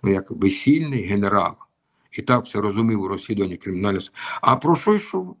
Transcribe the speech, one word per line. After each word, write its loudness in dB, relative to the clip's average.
ну, 2
як 0
весільний 2
генерал. 0
І -10
так 2
все -4
розумів 0
у -4
розслідуванні -4
кримінального -2
с-, -16
а 4
про 2
що 2
йшов -6